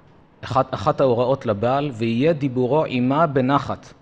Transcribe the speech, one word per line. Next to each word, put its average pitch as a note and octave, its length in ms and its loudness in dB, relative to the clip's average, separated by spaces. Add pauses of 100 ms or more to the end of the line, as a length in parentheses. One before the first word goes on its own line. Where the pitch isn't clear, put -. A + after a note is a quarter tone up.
(440)
אחת, - 300 -2
אחת D3 280 -2
ההוראות B2+ 440 2
לבעל, B2 480 0
"ויהיה A#2 400 0
דיבורו C3+ 520 0
עמה C3 420 2
בנחת". C3 760 -2